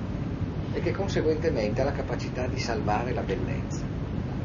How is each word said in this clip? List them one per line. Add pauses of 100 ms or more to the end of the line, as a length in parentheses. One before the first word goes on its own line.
(720)
e
che
conseguentemente
ha
la
capacità
di
salvare
la
bellezza, (600)